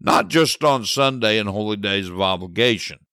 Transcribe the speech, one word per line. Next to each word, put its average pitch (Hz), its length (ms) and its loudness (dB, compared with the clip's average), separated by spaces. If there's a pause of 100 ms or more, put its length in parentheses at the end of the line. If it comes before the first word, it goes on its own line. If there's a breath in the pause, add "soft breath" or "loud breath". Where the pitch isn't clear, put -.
not 160 260 0
just 156 380 2
on 131 200 2
Sunday 120 540 0
and 104 80 -2
holy 107 300 -4
days 98 320 -4
of 90 100 -8
obligation. 95 800 0 (140)